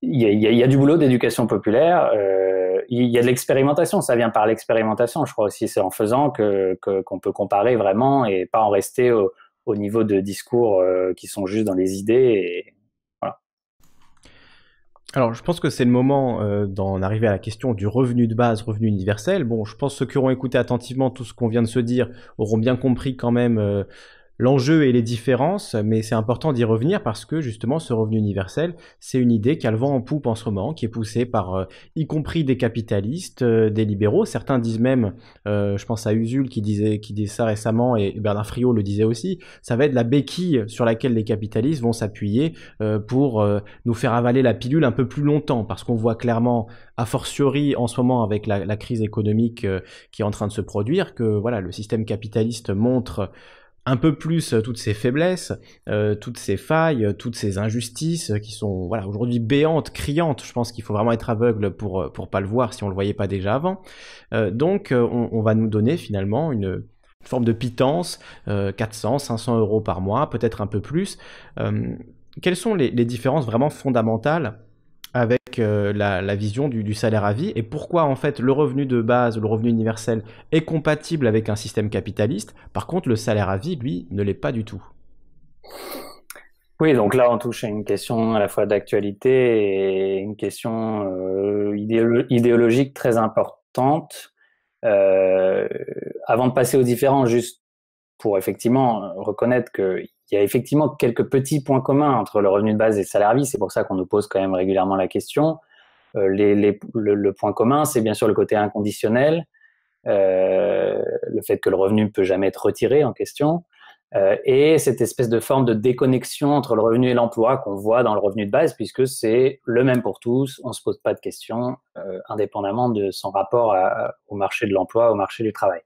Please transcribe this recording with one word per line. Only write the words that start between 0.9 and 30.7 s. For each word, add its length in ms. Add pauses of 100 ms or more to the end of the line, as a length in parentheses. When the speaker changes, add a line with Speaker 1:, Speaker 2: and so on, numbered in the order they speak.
Speaker 1:
d'éducation 500
populaire. 640
Euh, 760
il 200
y 80
a 40
de 60
l'expérimentation. 760
Ça 160
vient 120
par 160
l'expérimentation, 800
je 80
crois 140
aussi. 240
C'est 100
en 100
faisant 400
que, 520
que, 200
qu'on 180
peut 120
comparer 460
vraiment 480
et 200
pas 140
en 100
rester 440
au, 180 (340)
au 120
niveau 260
de 160
discours, 640
euh, 340
qui 120
sont 180
juste 200
dans 80
les 220
idées. 180
Et 600 (480)
voilà. 180 (1700)
Speaker 2:
Alors, 200
je 80
pense 200
que 80
c'est 160
le 60
moment, 500
euh, 240
d'en 360
arriver 260
à 40
la 80
question 340
du 140
revenu 400
de 80
base, 280
revenu 240
universel. 580
Bon, 180
je 140
pense 160
que 60
ceux 60
qui 120
auront 140
écouté 260
attentivement 520
tout 140
ce 100
qu'on 140
vient 140
de 60
se 120
dire 300 (280)
auront 200
bien 180
compris 400
quand 160
même, 260
euh, 280 (540)
l'enjeu 480
et 40
les 120
différences, 720
mais 260
c'est 140
important 380
d'y 100
revenir 400
parce 200
que 160
justement 380
ce 160
revenu 240
universel, 580 (240)
c'est 200
une 120
idée 280
qui 80
a 40
le 60
vent 160
en 80
poupe 240
en 80
ce 160
moment, 240